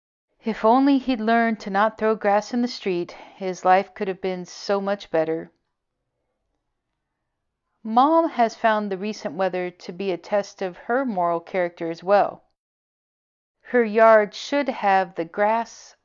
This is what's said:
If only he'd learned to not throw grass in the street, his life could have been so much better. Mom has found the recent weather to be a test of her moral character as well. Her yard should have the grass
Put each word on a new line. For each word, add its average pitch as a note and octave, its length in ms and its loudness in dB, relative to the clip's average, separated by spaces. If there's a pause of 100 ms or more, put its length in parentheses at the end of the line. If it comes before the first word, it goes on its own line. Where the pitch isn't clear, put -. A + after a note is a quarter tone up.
(440)
If A3 200 -4
only C4+ 340 4
he'd B3+ 220 -2
learned A3+ 400 0
to G#3+ 100 -10
not G#3 280 0
throw A3 160 0
grass G#3 400 0
in A#3+ 80 0
the A#3+ 60 -2
street, F3 440 -6 (240)
his F#3 280 -8
life F#3 300 4
could G3+ 140 -6
have F#3 120 -8
been F#3 240 -6
so - 360 -4
much G3 300 -6
better. D#3+ 420 -2 (2250)
Mom C#4+ 460 4
has A#3 260 0
found G#3+ 340 0
the F#3+ 80 -4
recent G3+ 360 -8
weather F3+ 360 -4
to - 220 -16
be G3 180 -6
a F3 60 -2
test - 440 -6
of F3+ 160 -6
her B3+ 280 -2
moral F3 340 -2
character F3 500 -4
as E3 140 -8
well. F#3 400 0 (1300)
Her B3 140 2
yard A3 500 6
should C#4+ 340 -4
have F#3+ 480 0
the E3+ 80 -4
grass G#3+ 800 -4